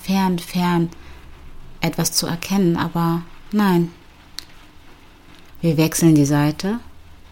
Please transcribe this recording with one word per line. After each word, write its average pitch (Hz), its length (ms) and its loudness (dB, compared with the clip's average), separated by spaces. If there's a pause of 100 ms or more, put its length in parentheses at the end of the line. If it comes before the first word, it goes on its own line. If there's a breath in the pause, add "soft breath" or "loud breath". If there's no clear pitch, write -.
fern, 190 380 0
fern 175 500 0 (880 loud breath)
etwas 165 320 -2
zu - 140 -2
erkennen, 170 500 0
aber 170 460 -2 (300)
nein. 180 400 2 (1700 loud breath)
Wir 160 160 2
wechseln 160 380 6
die 143 100 6
Seite, 151 540 0 (520)